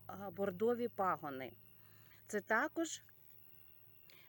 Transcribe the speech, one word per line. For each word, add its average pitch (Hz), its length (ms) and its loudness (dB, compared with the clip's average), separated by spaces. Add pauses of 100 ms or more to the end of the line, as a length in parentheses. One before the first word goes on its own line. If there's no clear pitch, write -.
а, 190 240 -8
бордові 202 560 0
пагони. 147 640 0 (760)
Це 208 140 -2
також, 302 600 0 (1300)